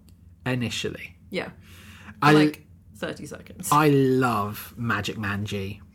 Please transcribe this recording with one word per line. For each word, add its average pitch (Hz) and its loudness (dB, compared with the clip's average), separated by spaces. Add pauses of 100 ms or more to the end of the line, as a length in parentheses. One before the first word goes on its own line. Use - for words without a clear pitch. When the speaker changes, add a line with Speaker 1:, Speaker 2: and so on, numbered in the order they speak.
(480)
Speaker 1:
Initially. - -6 (140)
Speaker 2:
Yeah. 185 -8
For, - -18 (680)
Speaker 1:
I 147 8
Speaker 2:
like, 151 4 (320)
thirty - -10
seconds. - -14
Speaker 1:
I 151 6
love 127 2
Magic 113 -4
Man 101 -4
G. 101 -8 (140)